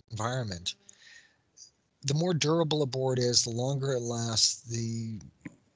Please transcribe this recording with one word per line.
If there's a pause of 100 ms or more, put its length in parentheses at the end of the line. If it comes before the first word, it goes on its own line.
(100)
environment. (1300)
The
more
durable
a
board
is,
the
longer
it
lasts,
the (560)